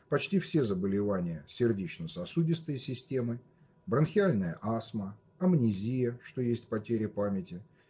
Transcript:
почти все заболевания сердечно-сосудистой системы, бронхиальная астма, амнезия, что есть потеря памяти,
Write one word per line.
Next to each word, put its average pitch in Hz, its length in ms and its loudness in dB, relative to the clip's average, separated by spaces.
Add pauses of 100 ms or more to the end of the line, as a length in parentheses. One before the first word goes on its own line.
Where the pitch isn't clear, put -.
почти 147 300 2
все 160 240 0
заболевания 98 840 0
сердечно-сосудистой 117 1300 -2
системы, 123 600 -4 (460)
бронхиальная 123 760 2
астма, 104 560 -4 (220)
амнезия, 120 840 2
что - 180 -6
есть 120 260 0
потеря 107 420 -2
памяти, 98 520 -2 (280)